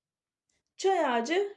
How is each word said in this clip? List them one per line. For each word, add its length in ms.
çay 280
ağacı 520